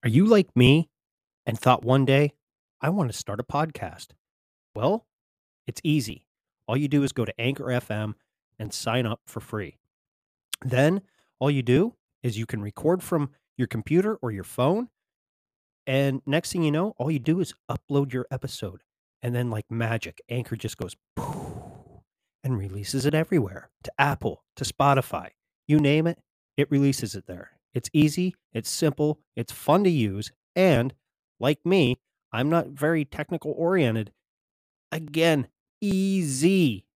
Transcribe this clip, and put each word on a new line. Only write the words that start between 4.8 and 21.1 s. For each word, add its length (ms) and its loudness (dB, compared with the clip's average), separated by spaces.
it's 160 -10
easy. 420 -2
All 100 0
you 100 -2
do 160 2
is 80 0
go 140 -4
to 160 -10
Anchor 280 -4
F 220 -4
M 240 -6
and 160 -12
sign 320 -2
up 200 -6
for 160 -12
free. 360 -10
Then 380 2
all 120 2
you 100 0
do 340 2
is 140 -2
you 80 -6
can 160 -6
record 420 -2
from 280 -2
your 100 -2
computer 540 0
or 100 -4
your 140 -8
phone. 440 0
And 400 0
next 280 -2
thing 100 0
you 80 2
know, 260 -2
all 140 -2
you 80 0
do 220 0
is 120 -6
upload 440 -2
your 180 -4
episode. 520 -10
And 140 -4
then, 140 -2
like 200 -6
magic, 600 -4
Anchor 260 -6
just 220 -8
goes 180 -10